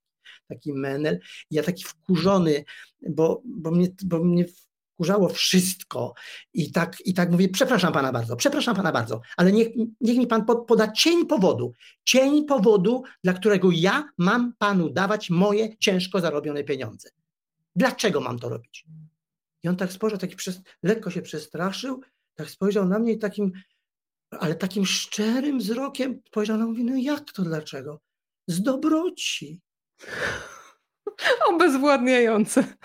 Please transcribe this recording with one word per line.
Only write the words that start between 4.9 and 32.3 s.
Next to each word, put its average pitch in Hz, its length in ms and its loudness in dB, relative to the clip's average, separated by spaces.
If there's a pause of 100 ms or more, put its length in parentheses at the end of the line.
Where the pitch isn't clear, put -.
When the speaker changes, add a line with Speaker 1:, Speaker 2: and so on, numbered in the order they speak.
Speaker 1:
wkurzało 185 340 2
wszystko. - 840 -2 (400)
I 165 180 -2
tak, 175 320 -2
i 185 100 -2
tak 175 160 2
mówię: 185 180 4
„Przepraszam 190 440 2
pana 135 200 0
bardzo, 120 240 -4
przepraszam 247 400 0
pana 180 160 0
bardzo, 120 280 -2 (160)
ale 185 160 4
niech, 226 160 4 (320)
niech 240 180 2
mi 240 80 2
pan 220 180 0
po-, 233 200 2
poda 220 280 4
cień 339 340 2
powodu, 135 460 2 (320)
cień 285 400 4
powodu, 233 580 4 (220)
dla 185 80 2
którego 185 400 4
ja 196 360 0 (100)
mam 240 400 2
panu 185 320 2
dawać 190 400 -2
moje 208 480 2
ciężko 185 420 0
zarobione 147 440 -4
pieniądze. 123 440 -8 (680)
Dlaczego 202 440 0
mam 123 180 -6
to 120 100 -10
robić?” - 360 -12 (800)
I 165 60 -4
on 180 80 0
tak 185 160 -6
spojrzał, 214 260 -4
taki 185 180 -10
przes-, - 240 -10 (220)
lekko 220 280 -2
się 170 120 -8
przestraszył, 190 760 -8 (340)
tak 151 160 -12
spojrzał 196 380 0
na 202 100 2
mnie 226 140 0
i 220 60 -2
takim, 202 340 -2 (800)
ale 160 240 -4
takim 190 320 -2
szczerym 254 720 -2
wzrokiem 254 680 -4
spojrzał 214 320 -2
na 226 80 0
mnie, 226 180 -4
„No 262 120 -2
jak 285 360 -4
to 190 100 -6
dlaczego? 151 580 -6 (460)
Z 180 160 -4
dobroci”. 302 960 -2 (380)
Speaker 2:
<laughs> - 1500 -4
Obezwładniające. 262 1160 4 (200)